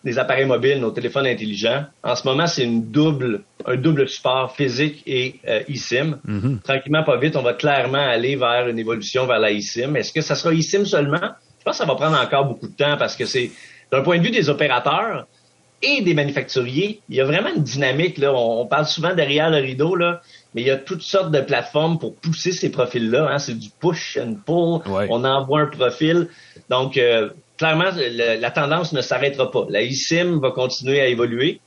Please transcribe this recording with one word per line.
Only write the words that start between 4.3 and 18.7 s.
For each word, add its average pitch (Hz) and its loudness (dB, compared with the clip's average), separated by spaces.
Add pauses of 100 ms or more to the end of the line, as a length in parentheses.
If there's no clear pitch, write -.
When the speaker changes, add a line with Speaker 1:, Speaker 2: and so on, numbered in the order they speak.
Speaker 1:
physique 147 -2
et, 127 -4 (100)
euh, 113 0
eSIM. 135 -2
Speaker 2:
Mm-hmm. 107 -2
Speaker 1:
Tranquillement, 143 0
pas 143 2
vite, 151 0
on 143 0
va 120 2
clairement 135 0
aller 131 2
vers 123 2
une 113 -4
évolution 113 -2
vers 120 2
la 107 4
eSIM. 117 -4
Est-ce 113 -2
que 160 0
ça 156 -2
sera 165 0
eSIM 190 2
seulement ? 147 2
Je - -10
pense 233 0
que 247 -4
ça - 0
va 139 2
prendre 156 2
encore 139 2
beaucoup 117 -8
de - -18
temps 143 2
parce 117 -2
que 120 -2
c'est, 123 -2 (400)
d'un 131 2
point 170 4
de 170 4
vue 233 2
des 220 2
opérateurs 147 0 (540)
et 262 0
des 175 2
manufacturiers, 143 -2
il 113 -10
y 131 2
a 135 4
vraiment 175 0
une 165 0
dynamique, 135 0
là. 139 2
On, 117 0
on 123 -2
parle 147 0